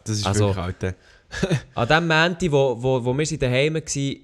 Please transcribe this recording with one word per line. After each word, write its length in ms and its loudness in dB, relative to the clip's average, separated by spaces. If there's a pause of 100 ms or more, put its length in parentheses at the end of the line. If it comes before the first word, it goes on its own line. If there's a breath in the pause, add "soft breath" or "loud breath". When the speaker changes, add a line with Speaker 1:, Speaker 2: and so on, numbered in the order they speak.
Speaker 1:
das 140 -2
ist 80 -2
Speaker 2:
Also, 200 2
Speaker 1:
wirklich, 180 0
Alter. 300 -6 (340 loud breath)
Speaker 2:
<laughs> 460 -4
An 140 -2
dem 180 2
Montag, 460 2
wo, 280 2
wo, 240 0
wo 120 0
wir 100 0
sind 160 -4
daheim 320 2
waren, 500 -4